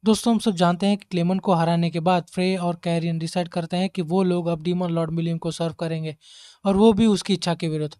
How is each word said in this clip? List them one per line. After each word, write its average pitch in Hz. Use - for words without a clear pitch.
दोस्तों, 220
हम 214
सब 226
जानते 175
हैं 202
कि -
क्लेमन 180
को 180
हराने 170
के 160
बाद 170
फ्रे 185
और 175
कैरियन 170
डिसाइड 165
करते 175
हैं 185
कि 190
वो 175
लोग 175
अब 165
डीमन 180
लॉर्ड 165
मिलियम 165
को 170
सर्व 165
करेंगे, 160
और 196
वो 220
भी 214
उसकी 202
इच्छा 175
के 170
विरुद्ध। 151